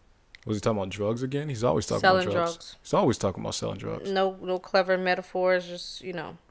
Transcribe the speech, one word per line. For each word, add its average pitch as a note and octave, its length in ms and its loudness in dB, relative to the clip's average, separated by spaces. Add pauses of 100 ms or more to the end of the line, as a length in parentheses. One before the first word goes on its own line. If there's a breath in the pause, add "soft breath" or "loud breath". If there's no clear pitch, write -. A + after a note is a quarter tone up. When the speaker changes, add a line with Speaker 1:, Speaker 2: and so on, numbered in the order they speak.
(460)
Speaker 1:
Was A2 120 -2
he G2+ 40 -6
talking A2+ 160 2
about F#2+ 120 -2
drugs G#2 340 -2
again? C#3+ 240 -4
He's A#2 160 -4
always D3 220 2
talking A2+ 160 0
Speaker 2:
Selling F#3 220 6
Speaker 1:
about - 100 -2
drugs. E3+ 200 0
Speaker 2:
drugs. - 280 -16
Speaker 1:
He's - 120 -6
always D#3+ 240 4
talking G2 240 -2
about G#2+ 140 -4
selling G#2+ 220 -4
drugs. G#2+ 340 -6
Speaker 2:
No, F#3+ 300 2
no F#3 180 -2
clever F#3 380 2
metaphors, F3+ 680 2
just, - 340 -12
you F#3 100 -10
know. E3+ 260 -8 (140)